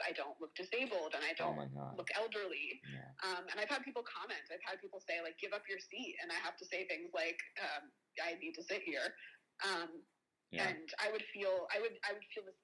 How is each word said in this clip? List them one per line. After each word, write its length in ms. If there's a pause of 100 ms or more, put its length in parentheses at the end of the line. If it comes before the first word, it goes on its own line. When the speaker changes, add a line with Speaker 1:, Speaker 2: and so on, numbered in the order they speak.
Speaker 1:
I 120
don't 280
look 140
disabled 580
and 100
I 160
Speaker 2:
Oh 140
Speaker 1:
don't 20
Speaker 2:
my 120
God. 280
Speaker 1:
look 220
elderly. 640 (100)
Speaker 2:
Yeah. 300
Speaker 1:
Um, 300
and 80
I've 100
had 140
people 180
comment, 480
I've 160
had 160
people 180
say, 220
like, 160
"Give 160
up 160
your 80
seat," 460
and 80
I 100
have 160
to 80
say 220
things 260
like, 240 (240)
um, 300 (260)
"I 240
need 140
to 80
sit 180
here." 320 (500)
Um, 380 (480)
Speaker 2:
Yeah. 200
Speaker 1:
and 200 (100)
I 120
would 200
feel, 420
I 60
would, 240
I 100
would 200
feel 100
this 200